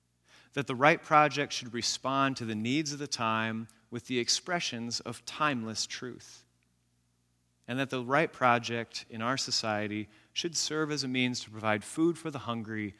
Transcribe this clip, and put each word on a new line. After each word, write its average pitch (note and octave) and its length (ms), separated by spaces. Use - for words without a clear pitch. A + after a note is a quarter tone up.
That C#3 120
the C3+ 80
right D3 260
project D3 520
should A#2+ 200
respond C3 640
to B2 80
the A2 120
needs C#3 360
of C#3+ 60
the C#3+ 80
time A2+ 600
with A#2+ 160
the B2+ 120
expressions A#2 840
of - 260
timeless A#2 600
truth. - 580
And A#2+ 100
that C3+ 120
the B2+ 120
right C#3+ 300
project A#2 800
in A2 120
our B2 140
society G#2+ 720
should E3+ 240
serve D#3 340
as C#3+ 140
a C3 40
means B2+ 320
to - 100
provide G#2+ 340
food D#3+ 320
for D#3+ 140
the C#3 80
hungry A2 600